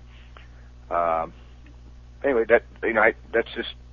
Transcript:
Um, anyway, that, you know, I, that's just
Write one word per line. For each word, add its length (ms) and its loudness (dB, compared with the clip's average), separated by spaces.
Um, 420 -2
anyway, 280 2
that, 140 6
you 100 -2
know, 80 2
I, 140 4
that's 240 0
just 140 -8